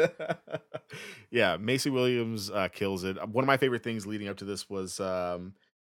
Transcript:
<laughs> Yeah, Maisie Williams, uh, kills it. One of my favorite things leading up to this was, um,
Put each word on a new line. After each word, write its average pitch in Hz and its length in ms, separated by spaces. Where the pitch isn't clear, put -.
<laughs> - 1300
Yeah, 101 280
Maisie 127 340
Williams, 120 580
uh, 95 200
kills 98 340
it. 95 140
One 117 140
of 131 40
my 135 100
favorite 123 260
things 113 240
leading 104 200
up 98 100
to 98 80
this 98 240
was, 95 300
um, 92 540